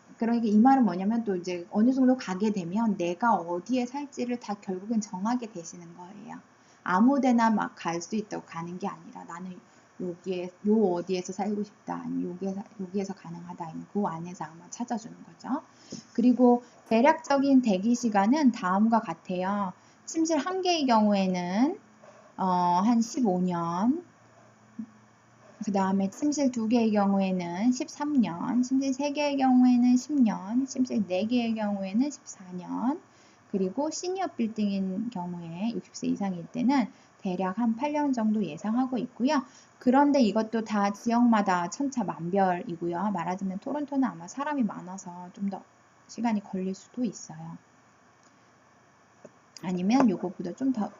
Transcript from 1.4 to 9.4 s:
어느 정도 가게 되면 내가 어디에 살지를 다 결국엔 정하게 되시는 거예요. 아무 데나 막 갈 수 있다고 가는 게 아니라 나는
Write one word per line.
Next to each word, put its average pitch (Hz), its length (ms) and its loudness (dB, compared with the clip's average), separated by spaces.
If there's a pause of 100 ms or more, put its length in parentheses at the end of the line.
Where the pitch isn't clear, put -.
어느 226 220 2
정도 254 240 4
가게 202 360 -2
되면 196 440 -2
내가 180 380 0
어디에 180 520 -2
살지를 247 540 -6
다 208 140 -8
결국엔 208 460 -4
정하게 220 500 -4
되시는 170 460 -16
거예요. 175 420 -18 (460)
아무 247 360 4
데나 233 300 4
막 175 260 -2
갈 170 240 -4
수 220 160 -6
있다고 170 300 -6
가는 170 320 -10
게 190 100 -6
아니라 165 360 -14
나는 180 320 -12 (440)